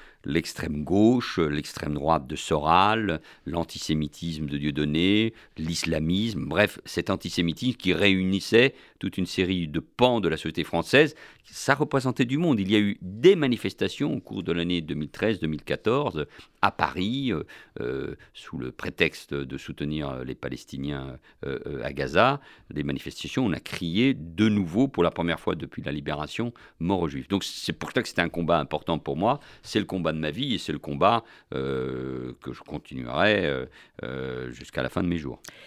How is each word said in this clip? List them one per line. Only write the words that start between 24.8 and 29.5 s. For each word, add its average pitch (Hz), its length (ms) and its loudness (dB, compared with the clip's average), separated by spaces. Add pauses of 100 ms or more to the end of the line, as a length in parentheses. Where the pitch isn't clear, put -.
pour 90 160 2
la 82 80 4
première 85 260 0
fois - 160 -2
depuis - 280 -10
la 69 100 -4
libération, « 73 600 -4 (280)
Mort 87 220 2
aux 82 60 0
Juifs ». 69 200 -8
Donc 98 160 2
c'est - 300 -6
pour - 180 -8
ça 127 100 2
que - 60 -6
c'était - 140 0
un 85 60 4
combat 85 300 2
important 76 400 -2
pour 71 180 -4
moi. 113 220 2 (240)